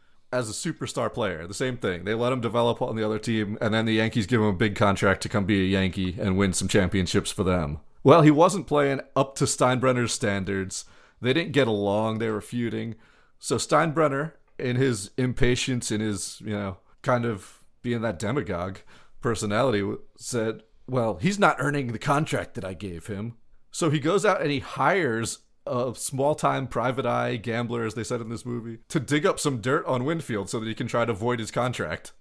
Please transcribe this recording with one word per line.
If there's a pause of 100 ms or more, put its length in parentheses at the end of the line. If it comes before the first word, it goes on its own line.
(340)
as
a
superstar
player.
The
same
thing.
They
let
him
develop
on
the
other
team,
and
then
the
Yankees
give
him
a
big
contract
to
come
be
a (140)
Yankee
and
win
some
championships
for
them. (240)
Well,
he
wasn't
playing (140)
up
to
Steinbrenner's
standards. (360)
They
didn't
get
along.
They
were
feuding. (420)
So
Steinbrenner, (260)
in
his
impatience,
in
his,
you
know, (240)
kind
of (220)
being
that
demagogue (400)
personality,
w-, (160)
said, (240)
"Well,
he's
not
earning
the
contract
that
I
gave
him." (380)
So
he
goes
out
and
he
hires (260)
a
small-time
private
eye
gambler,
as
they
said
in
this
movie, (100)
to
dig
up
some
dirt
on
Winfield
so
that
he
can
try
to
void
his
contract. (100)